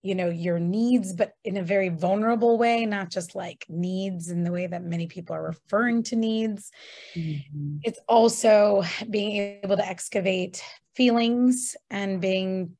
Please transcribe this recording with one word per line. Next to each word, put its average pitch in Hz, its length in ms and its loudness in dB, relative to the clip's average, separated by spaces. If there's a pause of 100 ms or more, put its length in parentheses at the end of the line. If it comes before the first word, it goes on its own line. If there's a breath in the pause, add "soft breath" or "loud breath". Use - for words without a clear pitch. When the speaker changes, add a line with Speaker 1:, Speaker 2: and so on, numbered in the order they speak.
Speaker 1:
you 190 140 -4
know, 180 140 0
your 170 300 -2
needs, 202 540 2
but 190 200 0 (100)
in 202 140 -4
a 185 60 -2
very 190 260 2
vulnerable 214 680 2
way, 233 300 2
not 196 240 -4
just, 175 240 -8
like, 175 340 -12
needs 180 600 -4
in 175 140 -2
the 170 80 -2
way 175 140 -4
that 175 180 -8
many 170 220 -4
people 170 300 -10
are 160 80 -6
referring 226 600 0
to 233 120 -6
needs. 220 560 -2 (440 loud breath)
Speaker 2:
Mm-hmm. 147 680 -6
Speaker 1:
It's 160 160 -6 (100)
also 214 760 6 (260 loud breath)
being 202 540 -4
able 190 140 2
to 202 100 -2
excavate 185 760 -4 (320 loud breath)
feelings 247 800 2 (140)
and 196 320 -4
being 190 580 -2